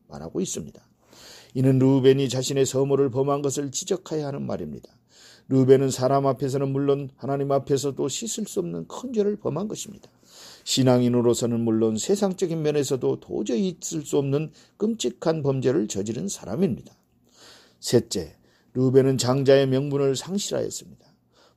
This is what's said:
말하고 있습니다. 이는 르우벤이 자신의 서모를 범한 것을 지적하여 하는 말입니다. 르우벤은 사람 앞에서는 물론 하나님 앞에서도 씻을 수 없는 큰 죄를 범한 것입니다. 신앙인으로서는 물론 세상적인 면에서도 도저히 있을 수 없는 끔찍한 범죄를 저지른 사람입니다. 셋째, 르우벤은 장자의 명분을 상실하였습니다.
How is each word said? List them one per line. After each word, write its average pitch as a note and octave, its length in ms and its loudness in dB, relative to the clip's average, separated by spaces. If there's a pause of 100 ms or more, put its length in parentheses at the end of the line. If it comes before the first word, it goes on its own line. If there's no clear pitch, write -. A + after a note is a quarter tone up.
말하고 - 320 -8
있습니다. - 400 -8 (760)
이는 C3 240 4
르우벤이 C3+ 500 6
자신의 C3 380 0
서모를 C#3 440 2
범한 C#3 320 -2
것을 C#3+ 280 -4
지적하여 D#3 560 -6
하는 C#3 200 -8
말입니다. F2 420 -8 (600)
르우벤은 C3 420 6
사람 C3+ 360 0
앞에서는 C3+ 440 -2
물론 C#3 460 -2
하나님 C#3 360 -4
앞에서도 C#3 540 -2
씻을 A3 400 -6
수 - 140 -6
없는 E3+ 260 -8
큰 - 260 -12
죄를 G#3 240 0
범한 E3 320 -4
것입니다. - 420 -12 (540)
신앙인으로서는 A#2+ 960 4
물론 A2 360 2
세상적인 F3+ 640 -2
면에서도 C#3 600 0
도저히 G3+ 640 -2
있을 D#3+ 200 -6
수 D3 160 -2
없는 C#3+ 340 -2 (240)
끔찍한 G#3 680 -2
범죄를 C3+ 460 0
저지른 G2+ 400 -6
사람입니다. B2 680 -4 (840)
셋째, - 560 -2 (380)
르우벤은 C3 440 4
장자의 C3+ 500 4
명분을 C#3 480 0
상실하였습니다. - 920 -8 (500)